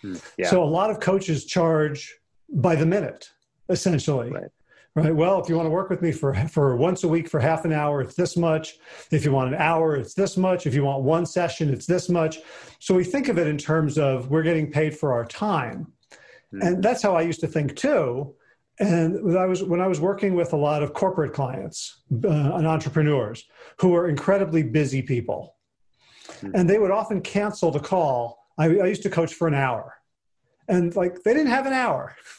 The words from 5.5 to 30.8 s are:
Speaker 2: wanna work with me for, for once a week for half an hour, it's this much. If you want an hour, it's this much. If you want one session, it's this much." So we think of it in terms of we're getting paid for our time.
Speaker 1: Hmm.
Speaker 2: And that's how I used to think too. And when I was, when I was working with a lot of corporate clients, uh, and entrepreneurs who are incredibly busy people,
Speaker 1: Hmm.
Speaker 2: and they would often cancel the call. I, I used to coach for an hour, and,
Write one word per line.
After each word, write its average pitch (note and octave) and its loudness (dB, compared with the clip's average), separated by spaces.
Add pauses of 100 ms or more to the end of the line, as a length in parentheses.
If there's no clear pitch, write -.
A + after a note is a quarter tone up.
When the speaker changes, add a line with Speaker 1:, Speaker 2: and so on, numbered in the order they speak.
Speaker 2:
wanna D#3+ 0
work F#3 -2
with F#3 -2
me E3 0
for, C#3 -2 (140)
for C#3 2
once F3 0
a F3 2
week E3 0
for D3 -2
half D#3 0
an D#3+ 0
hour, D3 0
it's - -6
this F3 0
much. D#3+ 0 (340)
If D3+ 2
you C#3 2
want C3 0
an D#3+ -4
hour, D#3+ 2
it's A2+ -8
this F#3+ 0
much. F#3 0
If C3 -2
you C#3 2
want C3+ -2
one D#3+ 2
session, E3 -2
it's - -4
this F3 0
much." D#3+ 0 (420)
So - 2
we F#3 4
think C4+ -2
of G#3 0
it E3+ 2
in D3+ -2
terms D#3 0
of C3 0
we're D#3+ 2
getting D#3 0
paid D3+ 0
for C#3+ -2
our A#2 0
time. D#3+ -4 (600)
Speaker 1:
Hmm. G2+ -8
Speaker 2:
And F#3 0
that's A#3+ 0
how G3 4
I E3 2
used E3+ -4
to D#3 -2
think D3 -2
too. C#3+ -2 (460)
And E3+ 2
when F3+ 2
I F#3 2
was, F#3 0
when F3 0
I F#3+ 2
was F3 0
working F#3+ 0
with E3+ 0
a D#3 0
lot D3 0
of D3 -4
corporate F#3 -2
clients, - -8 (220)
uh, G#3 2 (280)
and D#3+ 0
entrepreneurs D3 0 (380)
who F#3 6
are F3 2
incredibly E3 2
busy C3 0
people, - -4 (840)
Speaker 1:
Hmm. G3 -12
Speaker 2:
and F3 4
they G#3 4
would F#3+ 2
often G#3+ -2
cancel G3+ -2
the D3 -2
call. C3+ 0 (200)
I, D#3+ 4 (120)
I F#3 2
used G3 -2
to G3 -2
coach E3 0
for E3 -2
an D3 2
hour, B2+ -2 (720)
and, F3 2